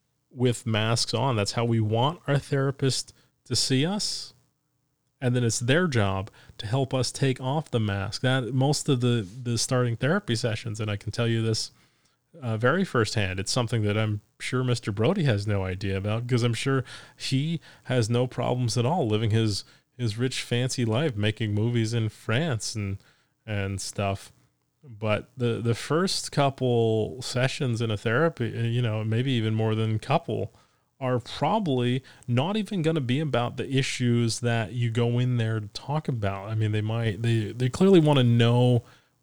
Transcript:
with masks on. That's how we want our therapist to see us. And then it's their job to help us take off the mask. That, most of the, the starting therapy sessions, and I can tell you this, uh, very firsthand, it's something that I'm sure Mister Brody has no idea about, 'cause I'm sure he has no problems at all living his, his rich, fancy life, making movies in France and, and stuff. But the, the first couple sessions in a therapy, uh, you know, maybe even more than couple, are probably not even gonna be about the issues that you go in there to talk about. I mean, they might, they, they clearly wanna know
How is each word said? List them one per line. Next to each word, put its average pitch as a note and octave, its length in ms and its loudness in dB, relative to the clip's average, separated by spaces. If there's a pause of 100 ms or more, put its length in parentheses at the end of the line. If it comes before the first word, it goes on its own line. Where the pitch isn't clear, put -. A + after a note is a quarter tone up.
(300)
with B2 360 0
masks A2+ 480 2
on. A#2+ 220 0
That's G2+ 160 0
how A#2 120 0
we A2+ 160 2
want A2+ 460 2
our C#3 120 2
therapist C#3 760 -2 (320)
to A#2+ 100 -2
see C3+ 300 2
us. - 480 -4 (880)
And B2 120 2
then B2 100 2
it's A2+ 160 0
their C#3+ 260 2
job G2+ 440 0 (280)
to - 80 -10
help C3+ 260 -2
us C3 180 0
take C3+ 300 -2
off C#3 300 -4
the A#2 100 0
mask. G2+ 400 -2
That, B2+ 320 0
most C3+ 360 0
of C3 120 2
the, A#2+ 260 2 (160)
the A#2+ 140 -2
starting B2 400 0
therapy C#3+ 380 0
sessions, A2 440 -4
and G#2+ 120 -4
I G2+ 60 -2
can G#2 140 -8
tell A#2 180 -2
you A2+ 140 0
this, A2 280 -2 (720)
uh, A#2 160 -4
very C3+ 280 2
firsthand, G2+ 560 0
it's - 120 -4
something A#2 300 0
that G#2 160 2
I'm G#2+ 220 0 (180)
sure B2+ 260 -2
Mister A#2+ 280 -2
Brody D3 320 0
has G#2 220 0
no G2+ 180 0
idea F#2+ 340 -4
about, A2 280 -4
'cause A#2+ 160 0
I'm A#2+ 120 0
sure C3+ 300 -2 (320)
he D3+ 440 -2 (240)
has B2 240 0
no A#2+ 180 2
problems B2 520 -2
at A#2 80 2
all E3 200 0
living G#2+ 240 2
his, A2 340 2 (340)
his A2+ 180 -2
rich, B2+ 260 -2
fancy B2 440 -2
life, A#2 300 0
making G#2+ 360 -2
movies A2+ 400 0
in A2 160 0
France B2 680 -2
and, G2 220 -6 (480)
and G2 360 -4
stuff. - 520 -4 (500)
But G#2+ 540 -4
the, A#2 240 -2
the A#2 140 0
first - 580 -2
couple A#2+ 880 0
sessions B2 640 -2
in A2+ 80 -2
a A2+ 80 -2
therapy, B2 580 0
uh, A2+ 60 -4
you A#2 180 0
know, A2 240 -2
maybe A#2+ 280 0
even A2 220 0
more A2 200 2
than A2 240 0
couple, A2 560 -2 (460)
are B2+ 180 0
probably C3+ 840 0 (260)
not C#3+ 280 2
even G3+ 260 -2
gonna D#3+ 180 0
be B2+ 200 0
about A#2+ 360 -2
the G#2+ 180 -6
issues A#2+ 680 2
that A#2 320 -2
you A#2+ 180 -2
go A#2+ 280 2
in B2 200 2
there A2 200 0
to G#2+ 100 -6
talk - 400 -6
about. G2+ 400 -4
I A2 60 -4
mean, A2 180 0
they G#2+ 100 0
might, A2+ 400 -2
they, A2+ 300 0
they B2 180 -2
clearly F#3+ 300 6
wanna D3 220 6
know A#2+ 600 6 (380)